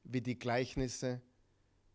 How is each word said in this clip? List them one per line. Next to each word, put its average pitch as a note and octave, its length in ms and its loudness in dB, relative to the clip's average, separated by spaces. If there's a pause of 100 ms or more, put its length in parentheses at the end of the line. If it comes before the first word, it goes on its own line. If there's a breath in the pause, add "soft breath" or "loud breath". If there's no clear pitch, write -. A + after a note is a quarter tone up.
wie B2 180 0
die B2 180 0
Gleichnisse B2 840 0 (720)